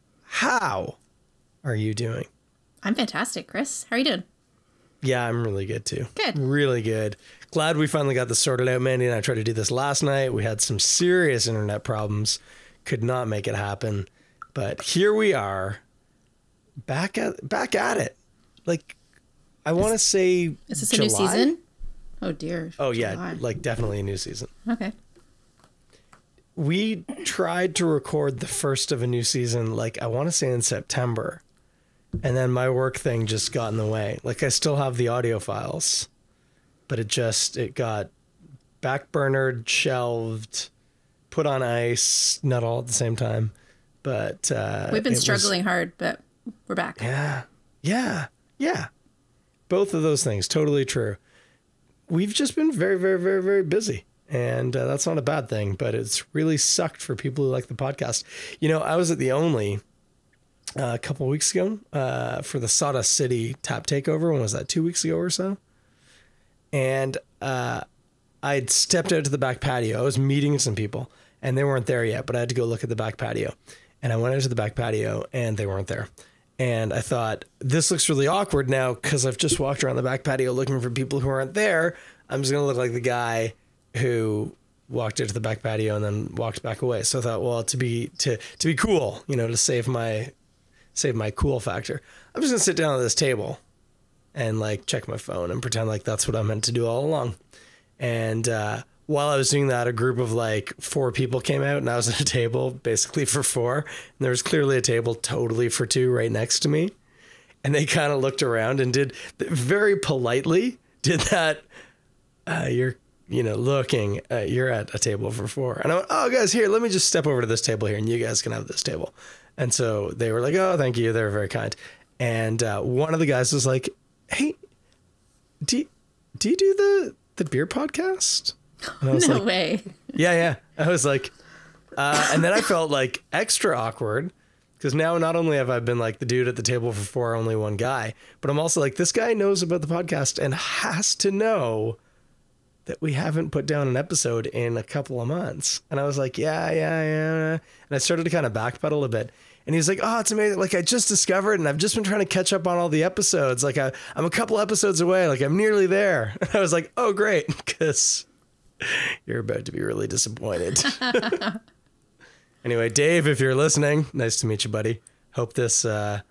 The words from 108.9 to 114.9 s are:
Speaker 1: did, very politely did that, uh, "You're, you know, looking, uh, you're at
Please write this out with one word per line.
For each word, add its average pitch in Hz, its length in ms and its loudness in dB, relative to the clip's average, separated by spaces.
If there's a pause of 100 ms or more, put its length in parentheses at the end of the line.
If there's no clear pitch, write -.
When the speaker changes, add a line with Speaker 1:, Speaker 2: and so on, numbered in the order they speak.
Speaker 1:
did, 131 200 2 (260)
very 190 560 2
politely 151 800 0 (240)
did 160 200 2
that, 160 400 2 (840)
uh, 165 240 -2
"You're, 127 280 0 (320)
you 120 140 0
know, 107 120 0
looking, 120 640 0 (100)
uh, 120 160 -2
you're 127 240 0
at 107 240 -4